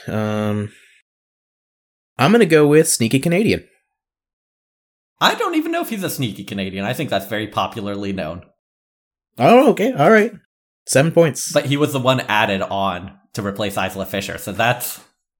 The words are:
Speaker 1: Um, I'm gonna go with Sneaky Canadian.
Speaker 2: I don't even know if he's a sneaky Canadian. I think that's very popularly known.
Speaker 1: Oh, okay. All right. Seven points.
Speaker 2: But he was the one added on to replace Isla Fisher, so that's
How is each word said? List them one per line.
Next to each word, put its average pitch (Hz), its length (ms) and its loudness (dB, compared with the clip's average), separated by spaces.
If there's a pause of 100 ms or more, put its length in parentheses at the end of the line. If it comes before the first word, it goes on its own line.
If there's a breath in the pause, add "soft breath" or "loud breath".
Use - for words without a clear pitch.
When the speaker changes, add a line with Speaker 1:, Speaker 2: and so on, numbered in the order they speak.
Speaker 1:
Um, 107 640 -4 (1500 soft breath)
I'm 131 140 4
gonna 233 140 6
go 156 200 6
with 156 220 6
Sneaky 117 320 0
Canadian. 170 460 0 (1500)
Speaker 2:
I 196 140 4
don't 392 200 -2
even 320 180 -2
know 339 80 -2
if 330 80 -6
he's 208 140 -8
a 165 80 -4
sneaky 107 340 -6
Canadian. 98 400 -6
I 113 80 -2
think 135 180 -6
that's 98 160 -2
very 107 200 -6
popularly 101 680 -6
known. 87 300 -8 (960)
Speaker 1:
Oh, 233 320 6
okay. 202 220 0
All 156 180 4
right. 220 220 4 (540)
Seven 156 260 2
points. 165 400 2
Speaker 2:
But 147 140 0
he 139 100 0
was 147 160 0
the 135 60 -2
one 127 220 2
added 104 420 0
on 95 560 -4 (160)
to 110 120 -6
replace 101 300 -6
Isla 95 300 -4
Fisher, 92 320 -6
so - 140 -10
that's 113 480 -2 (400)